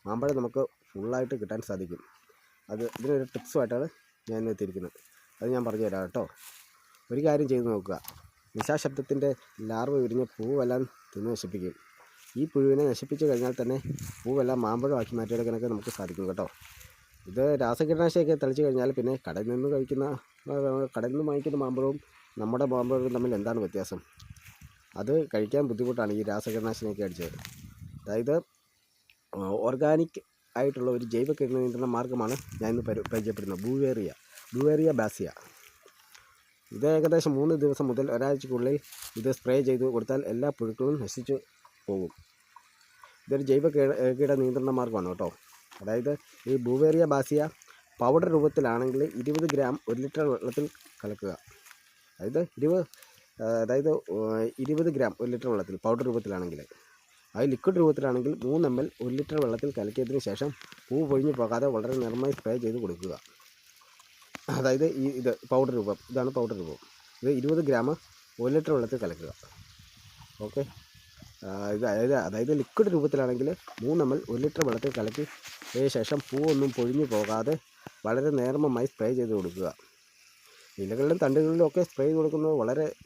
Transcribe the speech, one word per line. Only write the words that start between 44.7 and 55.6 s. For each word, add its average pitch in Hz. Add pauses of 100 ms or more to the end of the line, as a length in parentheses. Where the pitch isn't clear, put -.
മാർഗ്ഗമാണ് 113
കേട്ടോ. 92 (520)
അതായത് 117 (340)
ഈ 135
ബ്യൂവേറിയ 143
ബാസിയ 147 (600)
പൗഡർ 156
രൂപത്തിലാണെങ്കിൽ 135 (140)
ഇരുപത് 147
ഗ്രാം 139 (120)
ഒരു 117
ലിറ്റർ 139
വെള്ളത്തിൽ 123 (320)
കലക്കുക. 101 (880)
അതായത് 123 (180)
ഇരുപത്, 160 (540)
ആ, 113 (140)
അതായത്, 131 (200)
ആ, 95 (400)
ഇരുപത് 151
ഗ്രാം 120
ഒരു 120
ലിറ്റർ 123
വെള്ളത്തിൽ 95